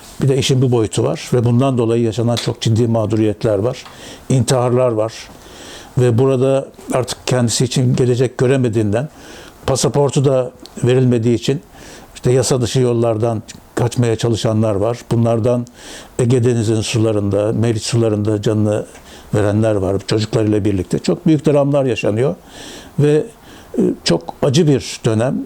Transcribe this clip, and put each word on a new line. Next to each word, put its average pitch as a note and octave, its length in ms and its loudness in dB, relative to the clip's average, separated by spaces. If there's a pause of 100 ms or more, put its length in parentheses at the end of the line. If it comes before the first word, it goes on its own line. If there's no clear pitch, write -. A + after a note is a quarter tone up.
(220)
Bir C3+ 60 2
de C#3 100 2
işin C3 240 2
bu B2 100 2
boyutu A2+ 320 0
var D#3 280 -4
ve A#2+ 120 2
bundan A#2+ 340 2
dolayı A#2 240 0
yaşanan A#2 340 -2
çok - 240 -6
ciddi A#2 260 2
mağduriyetler G#2+ 720 0
var, B2 260 -4 (440)
intiharlar B2+ 600 2
var. A2 220 -2 (840)
Ve B2 200 4
burada C3+ 500 2 (240)
artık - 340 -4
kendisi B2 380 0
için B2 320 0
gelecek B2 420 0
göremediğinden, A#2+ 720 0 (580)
pasaportu C3+ 580 0
da C3 260 0 (340)
verilmediği B2 500 2
için C#3 260 -2 (540)
işte - 180 0
yasa C3 280 2
dışı B2 200 0
yollardan A#2 640 0 (320)
kaçmaya A#2 420 0
çalışanlar A2 580 0
var. A2 240 -2 (120)
Bunlardan A#2 560 0 (520)
Ege B2 260 2
Denizi'nin A#2 360 0
sularında, G#2 720 0
Meriç A2+ 300 0
sularında G#2+ 600 0
canını G#2+ 440 0 (480)
verenler G#2+ 400 2
var F#2+ 220 0 (100)
çocuklarıyla G#2+ 580 0
birlikte. G2 340 -2
Çok - 280 -2
büyük D#3 200 2
dramlar C#3+ 380 2
yaşanıyor A#2 500 -2 (640)
ve, D3 260 2 (540)
e, - 40 2 (220)
çok - 380 -2
acı D3 260 2
bir - 360 0
dönem, B2 420 0